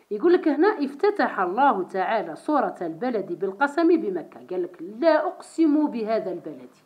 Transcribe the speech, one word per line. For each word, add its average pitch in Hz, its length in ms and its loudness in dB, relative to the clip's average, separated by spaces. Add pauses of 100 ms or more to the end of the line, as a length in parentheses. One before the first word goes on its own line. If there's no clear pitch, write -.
(100)
يقول 214 220 2
لك 359 160 2
هنا: 302 360 2
"افتتح 302 560 0
الله 202 420 2
تعالى 185 540 -2
سورة 262 440 0
البلد 185 520 -4
بالقسم 269 560 0
بمكة". 202 580 0
قال 180 160 -6
لك: - 180 -10
"لا 247 460 2
أقسم 302 600 0
بهذا 208 460 -4
البلد". 147 380 -12 (160)